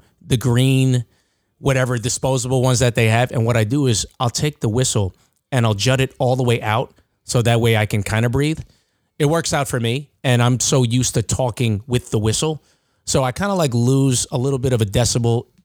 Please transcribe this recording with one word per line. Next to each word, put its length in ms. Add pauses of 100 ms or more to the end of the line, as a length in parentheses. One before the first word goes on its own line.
(260)
the 120
green, 640 (560)
whatever, 380
disposable 640
ones 180
that 160
they 140
have. 220
And 140
what 120
I 80
do 220
is 200 (120)
I'll 100
take 320
the 80
whistle 440 (380)
and 140
I'll 80
jut 260
it 180
all 200
the 60
way 180
out 320 (320)
so 160
that 180
way 160
I 100
can 180
kinda 260
breathe. 300 (600)
It 60
works 280
out 140
for 120
me, 320 (120)
and 200
I'm 160
so 240
used 320
to 80
talking 640
with 240
the 80
whistle. 440 (420)
So 180
I 100
kinda, 200
like, 200
lose 580
a 60
little 220
bit 140
of 80
a 40
decibel 640 (180)